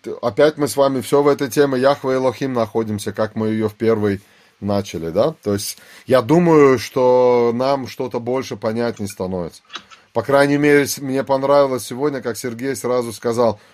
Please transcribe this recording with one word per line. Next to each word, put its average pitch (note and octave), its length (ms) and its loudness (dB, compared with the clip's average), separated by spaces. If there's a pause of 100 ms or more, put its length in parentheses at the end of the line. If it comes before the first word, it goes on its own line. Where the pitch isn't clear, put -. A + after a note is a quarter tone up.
(240)
опять C#3+ 340 2
мы C#3+ 100 0
с - 80 -10
вами C#3 260 2
всё C#3+ 200 2
в C#3+ 60 0
этой C#3+ 220 2
теме C#3 300 2
Яхве C3+ 360 2
Элохим C3 380 -2
находимся, A2 600 -4
как G#2+ 220 -4
мы A2 140 -2
её A2 200 -2
в G#2 60 -10
первой G#2+ 460 0 (380)
начали, G2 520 -4
да? B2+ 320 0
То G2+ 100 -2
есть G2+ 240 -6 (300)
я B2+ 160 4
думаю, D3 560 4
что B2 760 2
нам C3 340 -2
что-то B2 320 -8
больше B2 380 -6
понятней A2+ 500 -4
становится. F#2 540 -8 (520)
По A#2 100 -2
крайней C#3+ 340 4
мере, C#3+ 300 4
с-, - 100 -8
мне C3+ 260 -4
понравилось C3+ 600 2
сегодня, C3+ 360 -6
как A2+ 160 -6
Сергей B2 380 -6
сразу A#2+ 380 -4
сказал: A2+ 460 0 (140)